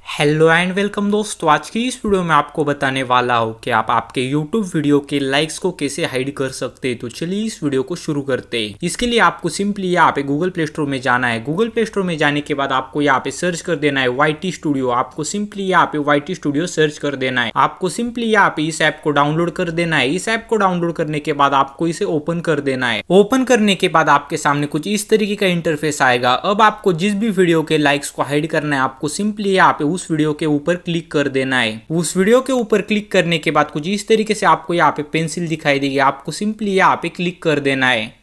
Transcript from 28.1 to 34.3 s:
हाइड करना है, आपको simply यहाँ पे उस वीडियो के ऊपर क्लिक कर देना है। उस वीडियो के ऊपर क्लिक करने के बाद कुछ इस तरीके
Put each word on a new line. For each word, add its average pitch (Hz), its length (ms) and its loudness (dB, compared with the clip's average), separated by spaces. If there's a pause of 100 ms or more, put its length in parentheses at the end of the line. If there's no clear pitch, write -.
हाइड 147 240 0
करना 151 280 -2
है, 131 60 0
आपको 139 280 -2
simply 208 380 -4
यहाँ 180 260 4
पे 156 120 -4
उस 170 180 -2
वीडियो 151 300 0
के 160 120 -4
ऊपर 151 300 0
क्लिक 170 360 -6
कर 143 160 0
देना 131 300 0
है। 113 340 -2
उस 165 260 -2
वीडियो 220 240 4
के 262 120 -2
ऊपर 220 280 2
क्लिक 208 300 -2
करने 170 260 2
के 151 140 -2
बाद 147 200 2
कुछ 156 160 -6
इस 202 200 -4
तरीके 214 260 2